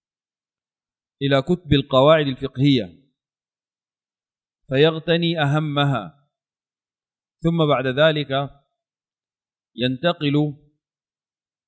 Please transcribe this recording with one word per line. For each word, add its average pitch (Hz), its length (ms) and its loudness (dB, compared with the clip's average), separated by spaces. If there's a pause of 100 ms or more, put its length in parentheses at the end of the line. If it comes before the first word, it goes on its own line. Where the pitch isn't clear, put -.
(1200)
إلى 139 200 0
كتب 160 320 -2
القواعد 143 540 2
الفقهية 127 760 -2 (1600)
فيغتني 165 720 0
أهمها، 143 880 -4 (1120)
ثم 165 240 0
بعد 131 200 0
ذلك 147 440 0 (1400)
ينتقل 143 640 -2 (1300)